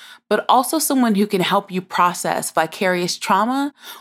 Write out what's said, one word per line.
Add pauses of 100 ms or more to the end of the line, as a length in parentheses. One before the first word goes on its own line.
(300)
but
also
someone
who
can
help
you
process
vicarious
trauma (280)